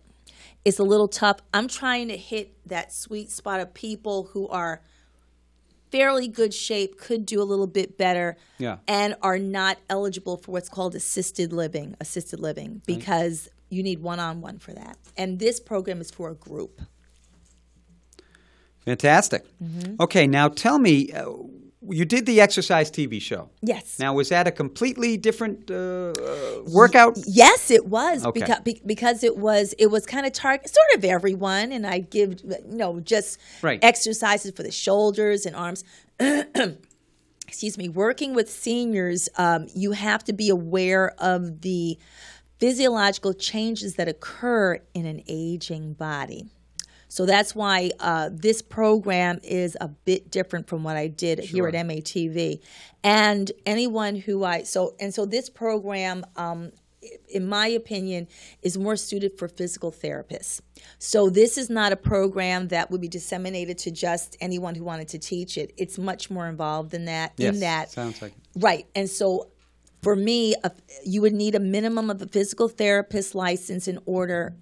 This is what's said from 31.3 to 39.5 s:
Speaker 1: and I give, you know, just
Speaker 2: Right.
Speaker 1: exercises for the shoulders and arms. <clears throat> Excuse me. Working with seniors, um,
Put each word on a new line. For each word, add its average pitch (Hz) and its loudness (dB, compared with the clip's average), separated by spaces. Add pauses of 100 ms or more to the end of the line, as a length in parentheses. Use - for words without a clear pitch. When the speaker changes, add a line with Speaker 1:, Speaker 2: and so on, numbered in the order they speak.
Speaker 1:
and 226 -4
I 180 -2
give, 190 0
you 190 -8 (100)
know, 185 -4
just 208 -2 (240)
Speaker 2:
Right. 143 0
Speaker 1:
exercises 220 4
for - -12
the - -8
shoulders 208 2
and 165 -8
arms. 175 -8 (180)
<clears throat> - -14 (1300)
Excuse - -8
me. 180 -8
Working 240 -2
with 220 0
seniors, 214 -2 (100)
um, 170 2